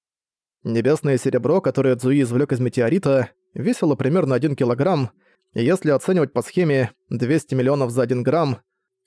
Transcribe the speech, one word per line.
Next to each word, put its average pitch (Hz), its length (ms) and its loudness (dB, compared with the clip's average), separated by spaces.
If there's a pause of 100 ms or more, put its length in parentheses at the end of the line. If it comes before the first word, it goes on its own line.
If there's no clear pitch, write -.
(640)
Небесное 127 540 0
серебро, 127 440 0
которое 131 340 0
Цзуи 131 260 0
извлёк 127 300 0
из 123 80 0
метеорита, 127 720 0 (240)
весило 165 400 0
примерно 139 400 0
один 139 200 0
килограмм, 135 540 0 (440)
и 117 120 -2
если - 240 0
оценивать 147 420 0
по 120 120 -2
схеме 143 480 0 (180)
двести 127 460 -2
миллионов 131 340 0
за 120 140 0
один 123 180 -2
грамм, 139 380 0 (480)